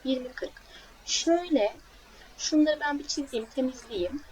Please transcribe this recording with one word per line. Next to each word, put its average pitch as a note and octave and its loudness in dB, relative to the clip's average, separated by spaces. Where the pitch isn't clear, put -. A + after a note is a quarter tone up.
Yirmi B3+ -2
kırk. - -10
Şöyle, E4 2
şunları D4+ 4
ben D4 -2
bir C#4+ -12
çizeyim, B3+ -4
temizleyeyim. B3+ -4